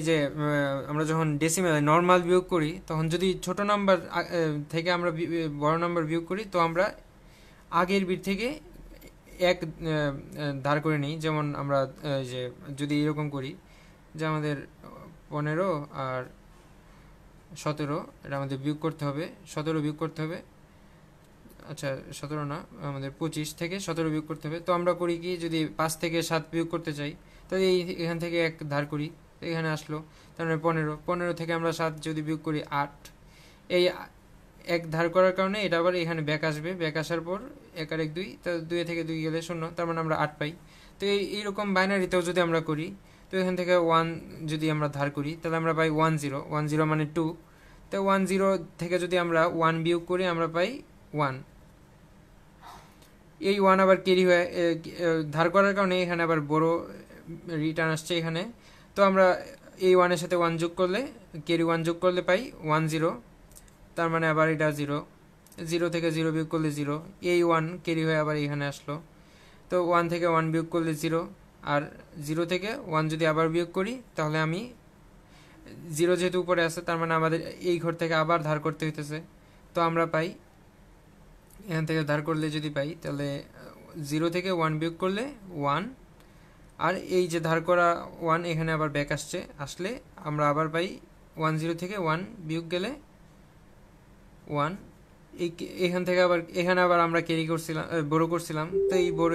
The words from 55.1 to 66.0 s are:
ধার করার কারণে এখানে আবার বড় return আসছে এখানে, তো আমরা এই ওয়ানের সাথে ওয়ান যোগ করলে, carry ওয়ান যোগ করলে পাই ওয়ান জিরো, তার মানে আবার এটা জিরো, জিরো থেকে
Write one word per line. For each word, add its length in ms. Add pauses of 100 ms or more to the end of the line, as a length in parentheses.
ধার 200
করার 220
কারণে 260
এখানে 240
আবার 140 (120)
বড় 120 (1000)
return 320
আসছে 240
এখানে, 220 (540)
তো 40 (100)
আমরা 160 (600)
এই 80
ওয়ানের 220
সাথে 240
ওয়ান 200
যোগ 180
করলে, 220 (460)
carry 160
ওয়ান 240
যোগ 160
করলে 260
পাই 120 (260)
ওয়ান 240
জিরো, 300 (720)
তার 180
মানে 200
আবার 220
এটা 120 (120)
জিরো, 180 (720)
জিরো 180
থেকে 220